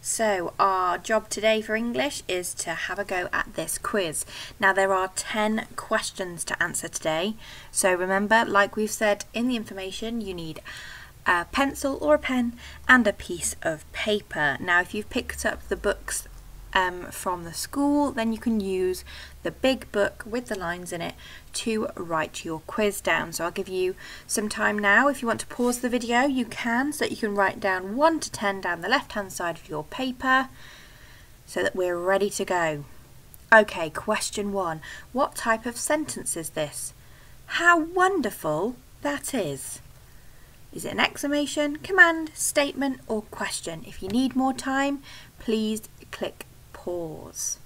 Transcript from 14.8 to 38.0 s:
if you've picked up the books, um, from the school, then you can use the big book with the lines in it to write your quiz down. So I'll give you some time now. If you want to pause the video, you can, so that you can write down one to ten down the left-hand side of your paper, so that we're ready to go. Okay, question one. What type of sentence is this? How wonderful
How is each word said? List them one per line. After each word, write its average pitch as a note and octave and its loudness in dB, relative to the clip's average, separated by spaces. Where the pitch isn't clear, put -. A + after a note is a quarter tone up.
if F#3 -4
you've G#3 -4
picked - -4
up - -4
the G3 0
books, - -4
um, F3+ 2
from F3+ -4
the E3 -8
school, C#4+ 2
then A3+ 0
you A3 -4
can A3+ 2
use F#3 0
the E3 -2
big - 0
book - 0
with B3 -4
the G#3 -4
lines F3 -6
in E3+ -6
it E3+ -6
to A3 0
write E3 -4
your D#3+ -6
quiz G3+ 0
down. E3 0
So E3 -4
I'll F3 -2
give F#3+ -6
you F#3 0
some G#3+ -2
time G#3 0
now. G#3 8
If C#4+ 2
you A#3 0
want A3 0
to - -6
pause A#3+ 0
the B3 -2
video, A#3+ 2
you C4 2
can, A#3+ -2
so D4 -2
that - -2
you - -6
can G#3 -2
write G3 2
down F#3+ -2
one D#4 6
to - -6
ten G3 -2
down F3 -4
the F3+ -4
left-hand G#3+ -2
side E3+ -4
of - -18
your D3+ -6
paper, C4 2
so - -2
that F#3+ 0
we're F3+ 0
ready G3 2
to G3 -2
go. D#3+ 0
Okay, G#3 8
question G3+ -2
one. E3+ -2
What C4 0
type A3+ 0
of A#3 -6
sentence - -2
is D#3+ -6
this? - -4
How F4 6
wonderful C#4 2